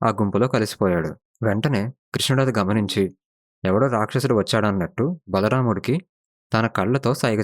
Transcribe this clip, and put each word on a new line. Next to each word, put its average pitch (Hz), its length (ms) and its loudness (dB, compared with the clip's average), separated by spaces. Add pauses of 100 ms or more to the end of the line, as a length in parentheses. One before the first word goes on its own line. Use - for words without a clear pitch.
ఆ 113 40 2
గుంపులో 104 400 2
కలిసిపోయాడు. 90 640 -2 (280)
వెంటనే 113 500 0 (220)
కృష్ణుడు 135 280 0
అది 131 160 0
గమనించి 101 580 0 (480)
ఎవడో 113 220 2
రాక్షసుడు 123 480 0
వచ్చాడన్నట్టు 107 920 0
బలరాముడికి 117 800 0 (460)
తన 113 140 2
కళ్ళతో 120 480 0
సైగ 110 300 0